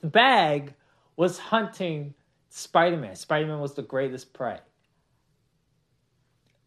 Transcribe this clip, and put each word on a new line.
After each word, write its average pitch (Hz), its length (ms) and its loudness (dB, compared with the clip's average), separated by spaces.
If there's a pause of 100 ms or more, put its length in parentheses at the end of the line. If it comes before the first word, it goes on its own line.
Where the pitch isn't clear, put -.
bag 165 720 4 (420)
was 175 220 0
hunting 165 760 -4 (340)
Spider-Man. 165 640 0
Spider-Man 151 460 -4
was 139 140 -8
the 139 80 -10
greatest 131 500 -6
prey. 113 260 -8 (2000)